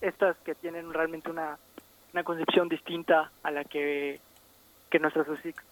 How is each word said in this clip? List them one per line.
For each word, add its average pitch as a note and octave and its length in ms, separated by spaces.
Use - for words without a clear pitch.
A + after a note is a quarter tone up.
estas F#3 380
que D#3 160
tienen E3+ 400
realmente D#3+ 360
una, D#3 280
una F3 100
concepción E3+ 460
distinta E3 600
a D#3+ 80
la C#3+ 140
que, C#3+ 540
que E3 100
nuestra D#3 280
soci-, D#3 280